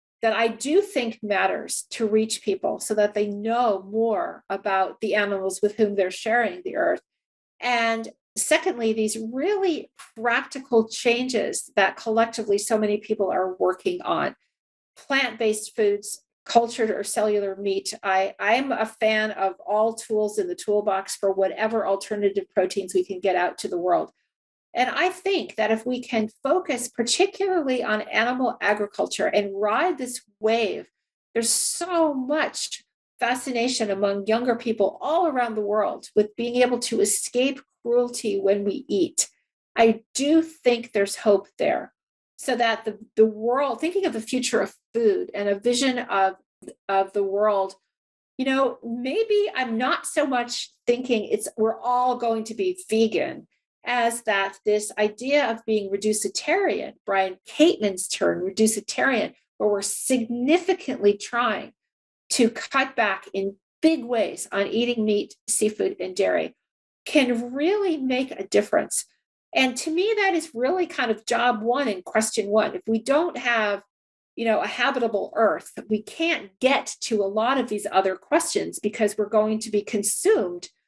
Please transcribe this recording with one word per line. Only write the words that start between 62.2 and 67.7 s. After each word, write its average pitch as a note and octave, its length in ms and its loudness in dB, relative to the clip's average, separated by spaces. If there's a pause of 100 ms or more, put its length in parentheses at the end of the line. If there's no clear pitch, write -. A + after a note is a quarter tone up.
to A3+ 220 4
cut - 440 -2
back G3+ 380 -2
in G3 220 -4 (260)
big D#4+ 220 4
ways A3+ 480 -2
on G3 160 0
eating A#3 360 0
meat, G#3 300 0 (140)
seafood, G#3+ 520 0
and F#3 160 -8
dairy, F3 400 0 (520)
can B3 480 0
really F4+ 420 0